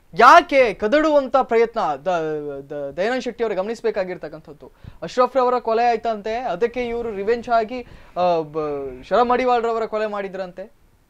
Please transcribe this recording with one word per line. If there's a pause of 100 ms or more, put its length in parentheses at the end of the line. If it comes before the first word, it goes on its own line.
(140)
ಯಾಕೆ
ಕದಡುವಂತ
ಪ್ರಯತ್ನ
ದ-,
ದ-,
ದಯಾನಂದ್
ಶೆಟ್ಟಿ
ಅವರು
ಗಮನಿಸಬೇಕಾಗಿರ್ತಕ್ಕಂಥದ್ದು. (320)
ಅಶ್ರಫ್
ರವರ
ಕೊಲೆ
ಆಯ್ತಂತೆ,
ಅದಕ್ಕೆ
ಇವರು
ರಿವೆಂಜ್
ಆಗಿ, (360)
ಆ,
ಬ-,
ಶರಮಡಿವಾಳ್
ರವರ
ಕೊಲೆ
ಮಾಡಿದ್ರಂತೆ. (300)